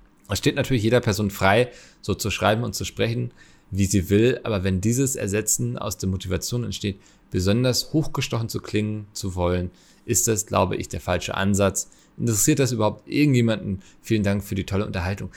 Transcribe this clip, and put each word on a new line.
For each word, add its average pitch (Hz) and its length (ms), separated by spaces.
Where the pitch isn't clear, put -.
Es 101 100
steht - 160
natürlich 131 280
jeder 117 180
Person 104 280
frei, 104 400
so 98 140
zu 98 160
schreiben 110 320
und 107 100
zu - 120
sprechen, 117 460
wie 98 160
sie 98 240
will. 110 340
Aber 101 200
wenn 95 180
dieses 127 340
Ersetzen 110 600
aus 107 200
der 95 120
Motivation 92 540
entsteht, 98 360
besonders 113 640
hochgestochen 127 560
zu - 120
klingen 107 520
zu 95 220
wollen, 90 360
ist 117 220
das, 110 180
glaube 98 300
ich, - 120
der 87 140
falsche - 340
Ansatz. 98 540
Interessiert 117 420
das 127 120
überhaupt 107 360
irgendjemanden? 117 720
Vielen 107 220
Dank 101 200
für - 120
die 95 100
tolle 104 200
Unterhaltung. 95 520